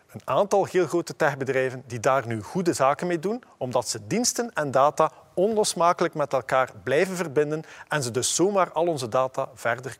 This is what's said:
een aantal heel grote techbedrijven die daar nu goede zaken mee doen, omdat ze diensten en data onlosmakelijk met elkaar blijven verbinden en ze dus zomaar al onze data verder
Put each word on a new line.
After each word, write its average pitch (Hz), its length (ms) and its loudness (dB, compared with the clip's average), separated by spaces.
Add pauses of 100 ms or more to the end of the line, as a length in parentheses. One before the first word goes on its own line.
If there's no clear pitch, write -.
(120)
een 214 120 -14
aantal 190 400 2
heel 180 220 2
grote 165 300 -2
techbedrijven 131 720 0
die 120 140 -8
daar 135 260 2
nu 113 160 -4
goede 175 300 -2
zaken 143 340 0
mee 175 120 -2
doen, 208 240 -6 (160)
omdat 127 300 -2
ze 104 180 -8
diensten 233 460 -2
en 147 180 -2
data 147 420 4 (220)
onlosmakelijk 180 800 2
met 147 180 -2
elkaar 131 400 0 (100)
blijven 175 340 0
verbinden 151 460 0 (260)
en 151 140 -2
ze 120 80 -4
dus 117 240 -2
zomaar 185 380 2
al 160 140 0
onze 139 220 -2
data 131 460 -2
verder 120 460 -4